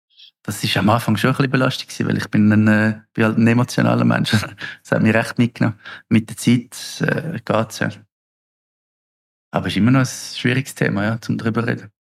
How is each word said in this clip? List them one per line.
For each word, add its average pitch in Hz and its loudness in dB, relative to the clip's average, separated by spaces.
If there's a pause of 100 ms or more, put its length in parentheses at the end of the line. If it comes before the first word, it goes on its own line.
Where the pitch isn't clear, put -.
(440)
Das - -10
ist - -2
am 95 2
Anfang 110 2
schon 127 2
ein 123 0
bisschen 131 0
belastend 131 -2
gewesen, 110 -6
weil 107 0
ich 104 -4
bin 107 4
ein, 107 4
äh, 107 2 (120)
bin 113 0
halt 110 0
ein 113 4
emotionaler 120 2
Mensch. 117 0
<laughs> - -6
Das - -6
hat 117 0
mich 110 4
recht 113 -2
mitgenommen. 117 0 (280)
Mit 110 2
der - -14
Zeit, - -2
äh, - -4
geht's 107 -2
ja. 110 -4 (1600)
Aber 95 -2
es 82 -4
ist - -2
immer 107 4
noch 135 4
ein 123 0
schwieriges - -4
Thema, - -2
ja, 113 -4
zum 113 -4
drüber 110 -2
reden. 120 -6 (120)